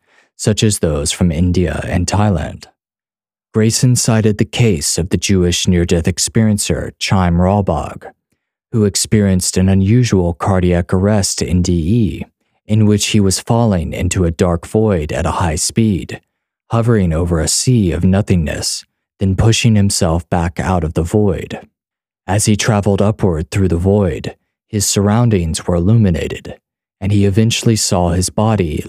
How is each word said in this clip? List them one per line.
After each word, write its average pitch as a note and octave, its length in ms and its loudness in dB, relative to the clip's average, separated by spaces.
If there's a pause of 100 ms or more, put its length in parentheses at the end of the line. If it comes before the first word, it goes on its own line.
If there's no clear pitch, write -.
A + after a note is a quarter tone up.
(360)
such G#3 280 0
as G#2+ 160 0
those E2 320 -2
from F2 200 0
India F2 540 0
and F2+ 220 -2
Thailand. F#2+ 580 -2 (880)
Grayson A2+ 420 2
cited A2 420 2
the A2 80 0
case G2+ 520 0
of E2 120 -4
the G2+ 80 0
Jewish F2 500 0
near-death F2 380 0
experiencer G2+ 840 -2 (100)
Chaim F2 360 0
Ralbag, F2+ 720 -2 (600)
who G#2+ 140 2
experienced G2 680 0
an F#2 140 2
unusual F#2+ 640 2
cardiac F2+ 600 0
arrest G2 480 0
N F2+ 200 0
D F2 120 0
E, F#2 520 -2 (400)
in G#2+ 200 2
which G#2 220 2
he A2 120 2
was G2 200 2
falling G#2 540 0
into F2+ 320 -2
a E2 60 0
dark E2+ 360 -2
void G2+ 440 0
at D2 140 -4
a E2 60 -2
high D#2 240 -2
speed, - 680 -2 (480)
hovering A2+ 420 2
over E2+ 280 0
a D#2 80 -2
sea A2 440 0
of E2+ 120 -2
nothingness, F#2 840 -2 (320)
then F#2+ 180 0
pushing A2 400 2
himself F#2+ 540 0
back F2 300 -2
out F2 240 -2
of D#2 100 -4
the E2 80 -2
void. G2+ 640 -2 (600)
As G2+ 180 0
he G#2+ 100 2
traveled G2+ 460 0
upward F2 480 -2
through F#2+ 200 0
the E2+ 80 0
void, F#2+ 600 -2 (300)
his - 180 -4
surroundings G#2 800 0
were F2+ 80 0
illuminated, F2+ 840 0 (420)
and G2 100 -4
he G2+ 140 2
eventually A2 500 2
saw F2 340 0
his F2 200 -2
body G2 600 -2